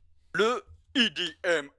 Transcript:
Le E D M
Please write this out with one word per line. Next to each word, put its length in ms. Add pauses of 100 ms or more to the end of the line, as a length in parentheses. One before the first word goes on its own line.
(340)
Le 300 (320)
E 140
D 320
M 380